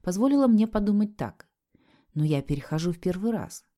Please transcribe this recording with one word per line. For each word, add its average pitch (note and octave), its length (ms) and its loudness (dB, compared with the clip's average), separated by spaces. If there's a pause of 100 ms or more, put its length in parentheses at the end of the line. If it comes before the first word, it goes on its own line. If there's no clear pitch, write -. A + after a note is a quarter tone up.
позволила C4 460 2
мне A3+ 200 4
подумать G#3 500 0
так. - 300 -10 (680)
«Но D3+ 100 0
я D3+ 180 0
перехожу D#3 500 -4
в E3+ 80 -8
первый F#3 320 -2
раз. - 340 -8 (120)